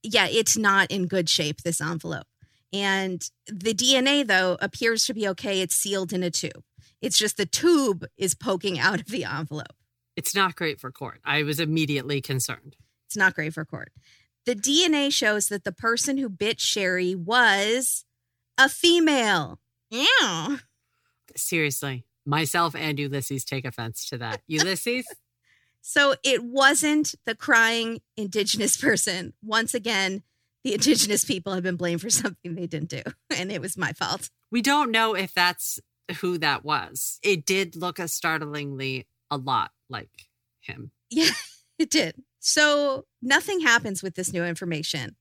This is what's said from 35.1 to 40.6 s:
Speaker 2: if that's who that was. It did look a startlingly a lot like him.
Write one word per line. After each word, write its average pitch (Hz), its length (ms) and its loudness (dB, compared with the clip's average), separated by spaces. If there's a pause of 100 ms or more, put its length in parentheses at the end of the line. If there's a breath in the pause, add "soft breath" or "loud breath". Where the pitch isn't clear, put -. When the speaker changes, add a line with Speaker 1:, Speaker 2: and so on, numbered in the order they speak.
Speaker 2:
if 185 200 -4
that's - 460 0 (380)
who 180 220 -2
that 147 260 0
was. 131 580 -4
It 190 220 2
did 185 300 0
look 175 240 -6
a 175 80 -4
startlingly 147 1000 -4 (240)
a 147 60 -4
lot 127 340 -2 (180)
like - 380 -14 (320)
him. - 320 -14 (180)